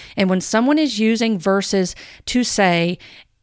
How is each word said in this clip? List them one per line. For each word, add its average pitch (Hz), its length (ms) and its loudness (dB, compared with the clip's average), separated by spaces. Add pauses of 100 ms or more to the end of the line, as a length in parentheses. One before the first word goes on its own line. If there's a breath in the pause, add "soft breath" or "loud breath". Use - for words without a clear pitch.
(160 loud breath)
And 190 140 0
when 185 100 0
someone 254 380 2
is 240 220 0
using 226 360 0
verses 190 600 0 (300 loud breath)
to 247 180 0
say 175 520 0 (460 loud breath)